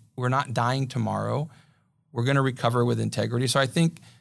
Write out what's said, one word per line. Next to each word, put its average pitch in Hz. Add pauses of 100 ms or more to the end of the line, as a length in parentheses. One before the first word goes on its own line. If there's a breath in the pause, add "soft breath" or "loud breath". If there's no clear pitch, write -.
(160)
We're 123
not 131
dying 123
tomorrow. 113 (640 soft breath)
We're 120
gonna 139
recover 123
with 117
integrity." 113
So 139
I 131
think 165 (220 soft breath)